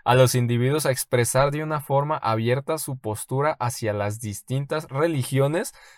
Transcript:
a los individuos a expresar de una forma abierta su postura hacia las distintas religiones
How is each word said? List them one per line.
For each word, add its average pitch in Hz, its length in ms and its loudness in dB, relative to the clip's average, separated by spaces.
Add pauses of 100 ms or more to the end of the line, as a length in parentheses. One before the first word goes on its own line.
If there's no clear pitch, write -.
a 120 100 4
los 127 220 6
individuos 123 500 0
a 135 60 2
expresar 131 580 2
de 151 140 -4
una 156 160 -4
forma 143 380 0
abierta 120 600 0
su 135 200 -8
postura 131 600 -2
hacia 113 340 -2
las 104 280 -4
distintas 135 680 -6
religiones 143 840 0 (240)